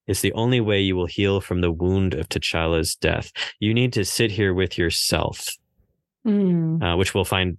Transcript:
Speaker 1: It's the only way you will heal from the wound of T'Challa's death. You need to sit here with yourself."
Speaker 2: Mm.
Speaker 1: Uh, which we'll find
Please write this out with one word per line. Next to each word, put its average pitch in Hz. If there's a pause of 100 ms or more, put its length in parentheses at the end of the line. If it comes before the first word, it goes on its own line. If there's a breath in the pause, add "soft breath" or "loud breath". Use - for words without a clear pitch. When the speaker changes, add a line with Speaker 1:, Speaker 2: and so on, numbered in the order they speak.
Speaker 1:
It's 101
the -
only 123
way 104
you 95
will 90
heal 98
from 90
the 87
wound 92
of -
T'Challa's 82
death. 82 (280 loud breath)
You 107
need 120
to 104
sit 117
here 98
with 92
yourself." - (800)
Speaker 2:
Mm. 175
Speaker 1:
Uh, 175
which -
we'll 95
find 92